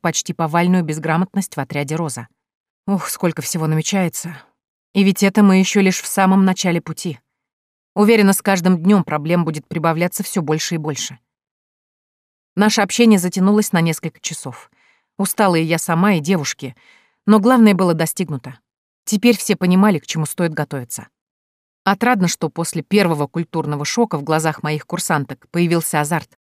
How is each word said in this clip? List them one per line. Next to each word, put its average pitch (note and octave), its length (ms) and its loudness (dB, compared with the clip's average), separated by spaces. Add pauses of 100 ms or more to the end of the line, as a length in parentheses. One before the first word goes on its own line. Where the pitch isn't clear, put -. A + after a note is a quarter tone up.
почти - 300 -4
повальную F3 520 0
безграмотность D#3+ 720 -4
в D3+ 40 -2
отряде C#3+ 360 -6
«Роза». C#3+ 320 -8 (580)
Ох, G3 240 -2
сколько E3 320 -4
всего D#3+ 240 -4
намечается. D#3+ 720 -2 (540)
И G3 100 2
ведь F#3+ 200 2
это G3 180 4
мы F#3+ 160 6
ещё F#3+ 240 2
лишь F#3 200 0
в - 60 -14
самом F#3+ 380 4
начале F#3 360 0
пути. D#3 380 -10 (760)
Уверена, G#3 380 4
с - 80 -2
каждым F#3 360 2
днём F#3 260 2
проблем D#3+ 400 -2
будет D3+ 240 -6
прибавляться E3 560 -4
всё - 180 -4
больше D#3 340 -4
и - 20 -4
больше. D3 400 -8 (1400)
Наше G#3+ 260 2
общение G#3+ 360 4
затянулось F#3+ 540 0
на E3+ 100 2
несколько E3 380 -4
часов. - 500 -12 (480)
Устала G3 380 2
и E3 80 2
я D#3+ 160 -2
сама, F3+ 340 2
и E3 60 2
девушки, C#3+ 560 -4 (500)
но G#3+ 140 4
главное A3+ 340 6
было F3+ 220 2
достигнуто. D#3 640 -6 (460)
Теперь G#3+ 320 2
все - 180 -2
понимали, F#3 420 2
к - 80 -8
чему D#3+ 200 -4
стоит E3 280 -4
готовиться. C#3 540 -10 (840)
Отрадно, G3+ 360 2
что D#3+ 220 -4
после E3 340 -6
первого E3 440 0
культурного D3 580 -6
шока A3+ 340 -2
в C#3+ 40 -8
глазах D#3 380 -2
моих D3+ 240 -4
курсанток D#3 640 -4
появился E3+ 520 0
азарт. D3+ 420 -6